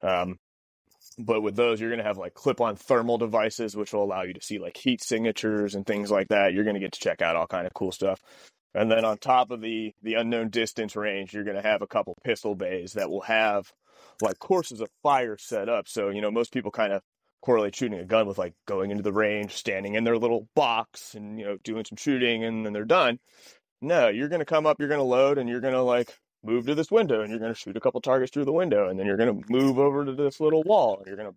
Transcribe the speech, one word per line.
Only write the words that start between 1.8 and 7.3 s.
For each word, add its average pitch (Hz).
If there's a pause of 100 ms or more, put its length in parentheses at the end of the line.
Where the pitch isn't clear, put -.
gonna 117
have, 104
like, 90
clip-on 117
thermal 117
devices, 110
which 104
will 104
allow 95
you 92
to -
see, 104
like, 90
heat 127
signatures 107
and 98
things 104
like 98
that. 101
You're 101
gonna 101
get 95
to -
check 85
out 85